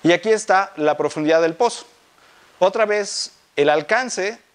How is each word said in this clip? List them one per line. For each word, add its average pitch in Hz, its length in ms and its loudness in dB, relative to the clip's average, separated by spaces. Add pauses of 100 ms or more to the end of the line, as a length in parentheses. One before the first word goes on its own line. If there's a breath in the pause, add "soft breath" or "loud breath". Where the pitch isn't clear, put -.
Y 160 100 2
aquí 190 180 0
está 196 460 0
la 151 200 0
profundidad 156 440 0
del 165 140 0
pozo. - 320 -4 (720 soft breath)
Otra 202 280 2
vez, 208 440 -4 (240)
el 147 160 4
alcance 202 680 -2 (140)